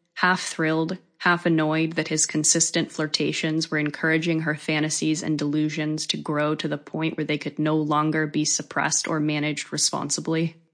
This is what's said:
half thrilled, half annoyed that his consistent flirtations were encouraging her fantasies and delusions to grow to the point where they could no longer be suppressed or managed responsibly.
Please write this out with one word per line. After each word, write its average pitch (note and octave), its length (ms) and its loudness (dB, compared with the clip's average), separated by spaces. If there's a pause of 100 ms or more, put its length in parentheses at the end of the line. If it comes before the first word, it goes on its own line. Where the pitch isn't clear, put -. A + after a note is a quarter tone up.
(140)
half F#3 260 2
thrilled, D#3+ 560 0 (220)
half F3 260 2
annoyed D#3+ 480 2
that D#3+ 160 -2
his D3+ 160 0
consistent - 680 2
flirtations D#3 800 -2
were D#3 60 0
encouraging D#3+ 640 0
her D3+ 140 0
fantasies D#3 680 0
and D#3 160 0
delusions D3+ 640 0
to - 120 -2
grow D3+ 380 0
to D#3 120 -4
the D3 100 -4
point D#3+ 380 -4
where D#3 80 -4
they D3+ 140 -2
could D3 200 -8
no D#3 200 2
longer D#3 500 2
be D3+ 160 0
suppressed - 640 -2
or D#3+ 140 0
managed D3+ 500 -2
responsibly. D#3+ 840 -2 (160)